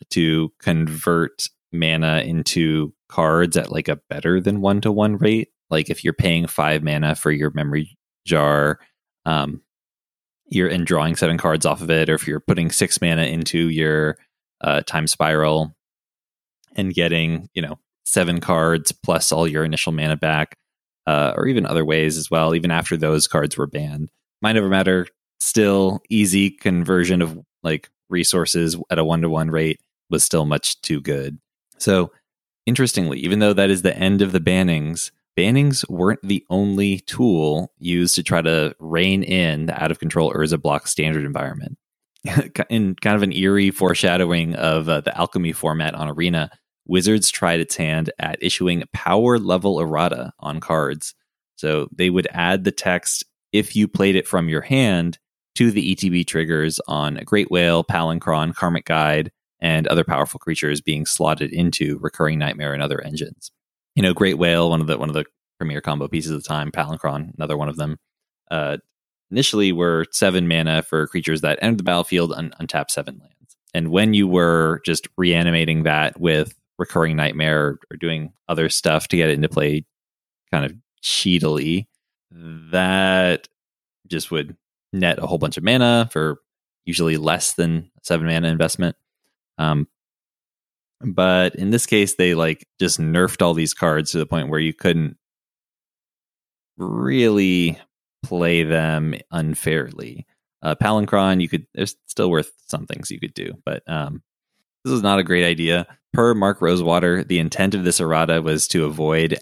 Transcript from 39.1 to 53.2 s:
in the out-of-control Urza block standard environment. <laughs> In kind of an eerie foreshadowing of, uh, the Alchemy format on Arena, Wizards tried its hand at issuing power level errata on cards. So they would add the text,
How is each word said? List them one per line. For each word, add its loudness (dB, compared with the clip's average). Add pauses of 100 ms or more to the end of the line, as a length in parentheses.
in 0
the -4
out-of-control -2
Urza 0
block -2
standard -2
environment. -8 (440)
<laughs> -2
In 0
kind 2
of 0
an 0
eerie 4
foreshadowing 2
of, 0
uh, 0
the -4
Alchemy -2
format -4
on -6
Arena, -2 (360)
Wizards 2
tried 0
its -4
hand -2
at -6
issuing 0
power 2
level 0
errata -2
on -8
cards. -4 (420)
So -2
they 2
would 0
add 0
the 0
text, -4 (280)